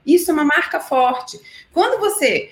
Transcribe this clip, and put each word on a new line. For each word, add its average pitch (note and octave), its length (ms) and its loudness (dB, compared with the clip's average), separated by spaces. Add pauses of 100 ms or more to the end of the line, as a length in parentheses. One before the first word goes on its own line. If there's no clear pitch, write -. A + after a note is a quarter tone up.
Isso F4 240 4
é D#4+ 40 2
uma D4+ 100 0
marca D#4+ 360 0
forte. B3+ 580 -2 (340)
Quando G4 280 0
você, C#4 520 -2